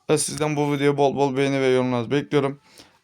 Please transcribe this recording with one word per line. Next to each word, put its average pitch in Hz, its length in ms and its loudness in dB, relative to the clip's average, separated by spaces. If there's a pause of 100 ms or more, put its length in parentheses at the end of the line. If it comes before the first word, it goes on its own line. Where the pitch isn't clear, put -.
Ee, 156 80 2
sizden 147 380 -4
bu 147 180 0
videoya 139 240 0
bol 139 180 2
bol 135 220 0
beğeni 139 240 0
ve 131 60 2
yorumlarınızı 127 440 0
bekliyorum. 143 480 -2 (440)